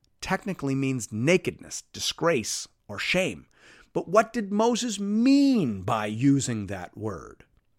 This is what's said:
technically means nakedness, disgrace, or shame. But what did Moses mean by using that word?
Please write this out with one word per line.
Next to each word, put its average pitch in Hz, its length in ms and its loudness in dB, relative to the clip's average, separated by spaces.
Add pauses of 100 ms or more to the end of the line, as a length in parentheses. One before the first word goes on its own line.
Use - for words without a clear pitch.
(220)
technically 175 540 -4
means 135 360 -2
nakedness, 113 720 -2 (100)
disgrace, - 720 -2 (200)
or 101 120 -10
shame. 135 480 -2 (460)
But - 140 -4
what 214 260 2
did 202 180 -4
Moses 220 480 2
mean 220 840 4
by 107 260 -2
using 120 600 2
that 92 300 -10
word? 98 480 -10 (340)